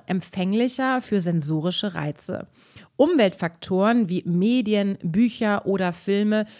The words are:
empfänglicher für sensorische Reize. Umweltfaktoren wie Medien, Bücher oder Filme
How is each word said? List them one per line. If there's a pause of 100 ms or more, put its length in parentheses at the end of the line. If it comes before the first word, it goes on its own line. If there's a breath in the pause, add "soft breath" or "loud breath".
empfänglicher
für
sensorische
Reize. (480 loud breath)
Umweltfaktoren
wie
Medien,
Bücher
oder
Filme (160 loud breath)